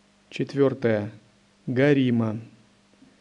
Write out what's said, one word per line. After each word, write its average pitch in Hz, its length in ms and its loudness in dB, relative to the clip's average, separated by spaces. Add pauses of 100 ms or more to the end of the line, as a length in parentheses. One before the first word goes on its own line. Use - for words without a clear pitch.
(320)
Четвёртое — 131 800 -2 (560)
гарима, 123 720 2 (800)